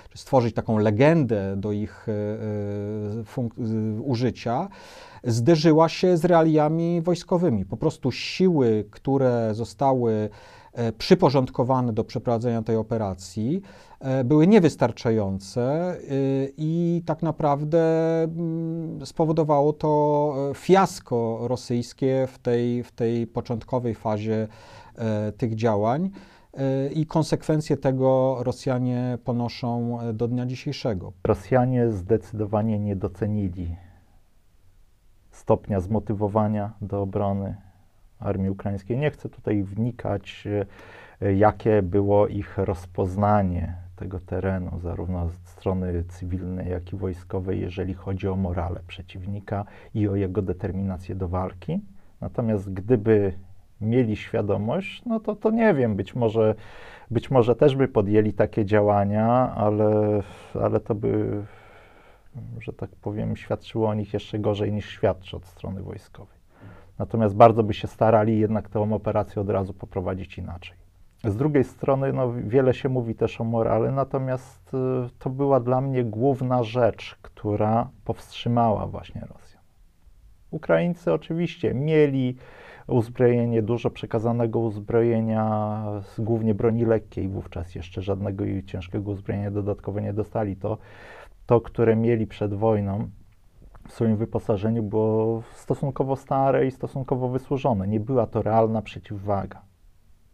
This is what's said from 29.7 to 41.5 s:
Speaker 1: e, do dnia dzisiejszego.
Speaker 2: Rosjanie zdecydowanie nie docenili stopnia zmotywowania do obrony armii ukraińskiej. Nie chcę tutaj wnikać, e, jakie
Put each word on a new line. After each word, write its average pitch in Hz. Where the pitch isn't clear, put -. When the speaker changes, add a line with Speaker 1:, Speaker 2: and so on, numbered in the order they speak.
Speaker 1:
e, 117
do 117
dnia 123
dzisiejszego. 120
Speaker 2:
Rosjanie 123
zdecydowanie 104
nie 104
docenili 95
stopnia -
zmotywowania 104
do 101
obrony 98
armii 95
ukraińskiej. 98
Nie 147
chcę -
tutaj -
wnikać, 101
e, 98
jakie 104